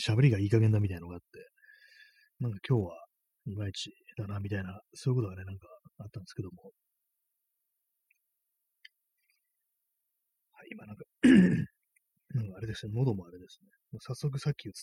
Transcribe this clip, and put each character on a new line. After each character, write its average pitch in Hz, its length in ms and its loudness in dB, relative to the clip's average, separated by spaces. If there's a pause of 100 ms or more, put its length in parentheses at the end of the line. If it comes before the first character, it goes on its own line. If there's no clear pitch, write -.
喋 110 140 2
り 143 80 8
が 104 100 2
い 101 60 0
い 101 40 0
加 113 100 6
減 110 120 6
だ 107 80 4
み 101 80 2
た 95 80 -4
い - 20 -6
な 82 40 -12
の 85 60 -12
が 87 80 -12
あ - 20 -10
っ - 40 -16
て、 - 40 -20 (1120)
な 123 100 -4
ん - 20 -6
か 98 160 -10
今 127 120 4
日 98 60 0
は - 200 -12 (420)
い 98 80 -8
ま 104 120 -6
い 95 40 -6
ち - 200 -12 (260)
だ 104 100 -8
な、 101 120 -6
み 101 100 -6
た 101 100 -4
い 95 40 -4
な、 92 180 -12 (120)
そ - 180 -2
う 127 40 2
い - 20 0
う 123 40 2
こ - 20 0
と 98 60 -4
が 92 60 -12
ね、 95 100 -12
な 95 60 -10
ん 98 60 -12
か - 100 -20 (300)
あ - 60 -14
っ 104 80 -14
た - 80 -12
ん 95 40 -14
で - 40 -20
す - 60 -20
け - 100 -8
ど - 80 -14
も。 - 200 -20 (3750)
は - 140 -20
い、 - 60 -16
今 208 140 -16
な 104 80 -16
ん - 20 -18
か、 - 100 -18 (180)
<clears throat> - 0 - (1120)
な 117 80 -2
ん 98 80 -6
か 92 60 -16
あ - 20 -14
れ 110 80 -8
で 107 80 -6
す - 100 -10
ね、 104 80 -8
喉 120 220 0
も 92 100 -8
あ - 60 -20
れ 90 80 -18
で 90 80 -20
す - 160 -20
ね。 - 60 -20 (240)
も 113 40 -12
う - 40 -20
早 - 120 -10
速 139 240 -4
さ 147 140 -2
っ - 20 2
き - 140 -16
映 - 20 -14
っ - 120 -14